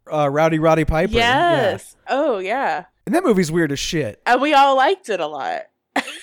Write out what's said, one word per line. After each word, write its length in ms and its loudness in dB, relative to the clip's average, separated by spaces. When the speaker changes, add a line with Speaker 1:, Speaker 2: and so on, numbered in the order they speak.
Speaker 1:
Uh, 160 0
Rowdy 300 2
Roddy 260 2
Piper. 280 -2
Yeah. 600 2
Speaker 2:
Yes. 240 -12
Oh, 300 0
yeah. 480 -4
Speaker 1:
And 80 -2
that 100 0
movie's 280 2
weird 200 0
as 60 -6
shit. 480 -6
Speaker 2:
And 140 2
we 120 0
all 240 6
liked 320 0
it 120 -2
a 60 -4
lot. 360 -6
<laughs> 20 -6